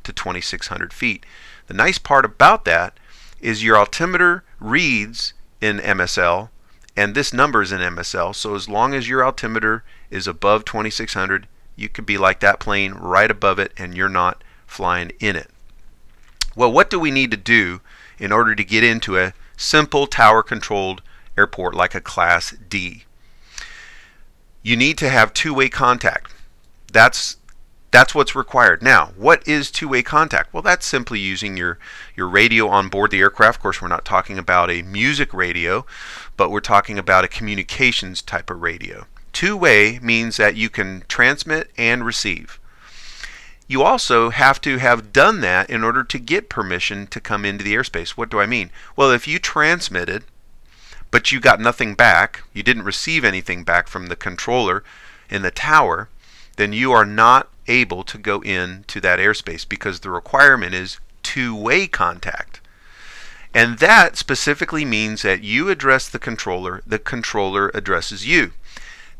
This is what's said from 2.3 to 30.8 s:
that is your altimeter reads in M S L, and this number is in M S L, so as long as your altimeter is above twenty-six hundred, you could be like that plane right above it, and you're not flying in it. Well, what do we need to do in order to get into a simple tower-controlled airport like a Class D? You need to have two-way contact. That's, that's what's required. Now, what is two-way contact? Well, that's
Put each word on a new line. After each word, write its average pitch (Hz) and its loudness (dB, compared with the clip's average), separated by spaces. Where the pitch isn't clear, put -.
that 87 0
is 110 -4
your 110 6
altimeter 175 2
reads 117 -4
in 104 -2
M 95 0
S 90 -2
L, 92 0
and 101 -2
this 139 -4
number 123 2
is 92 -6
in 92 -4
M 87 -4
S 87 -10
L, 92 -4
so 104 -8
as 98 -8
long 117 -2
as 120 -6
your 131 0
altimeter 113 -2
is 95 -8
above 101 0
twenty-six 110 -6
hundred, 95 -2
you 107 -10
could - -10
be 101 -2
like 95 2
that 101 4
plane 101 -4
right 95 2
above 98 0
it, 98 -6
and 90 -12
you're 98 0
not 90 -2
flying 87 -4
in 101 -2
it. 71 -10
Well, 117 4
what 175 4
do 190 -2
we 160 -2
need 135 0
to 110 -2
do 95 0
in 101 -4
order 110 2
to 107 -4
get 110 2
into 113 2
a 92 0
simple 147 0
tower-controlled 107 2
airport 90 0
like 90 0
a 92 -8
Class 85 -2
D? 90 -8
You 117 0
need 139 0
to 147 0
have 117 4
two-way 135 0
contact. - 0
That's, - 4
that's 127 6
what's 143 2
required. 117 2
Now, 98 4
what 135 2
is 151 -2
two-way 135 -2
contact? - 0
Well, 80 -8
that's - 0